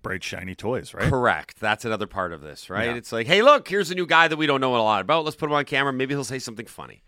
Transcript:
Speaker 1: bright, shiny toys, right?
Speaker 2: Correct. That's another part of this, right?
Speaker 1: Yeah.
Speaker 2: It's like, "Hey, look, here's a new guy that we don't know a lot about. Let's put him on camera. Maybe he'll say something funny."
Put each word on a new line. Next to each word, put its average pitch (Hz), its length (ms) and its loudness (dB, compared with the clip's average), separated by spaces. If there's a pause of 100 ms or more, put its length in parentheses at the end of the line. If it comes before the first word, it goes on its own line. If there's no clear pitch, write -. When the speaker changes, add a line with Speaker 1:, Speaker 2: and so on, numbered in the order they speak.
Speaker 1:
bright, 95 220 -6
shiny 92 320 -10
toys, 110 400 -6
right? - 120 0
Speaker 2:
Correct. 113 520 2
That's 107 260 0
another 107 220 -4
part 90 260 -4
of 76 80 -14
this, 73 300 -16
right? 110 180 -2
Speaker 1:
Yeah. 120 60 -4
Speaker 2:
It's 120 160 -12
like, 113 160 -2
"Hey, 190 160 2
look, 277 240 6
here's 180 240 -2
a 185 40 -6
new 180 120 -2
guy 165 200 6
that 156 100 -2
we 156 100 2
don't 139 140 2
know 127 140 4
a 117 60 4
lot 107 200 2
about. 156 240 0
Let's 151 120 -6
put - 100 -6
him 147 60 -2
on 143 120 4
camera. 139 280 0
Maybe 131 220 -2
he'll 139 80 -2
say 127 160 -8
something 113 260 -10
funny." - 420 -18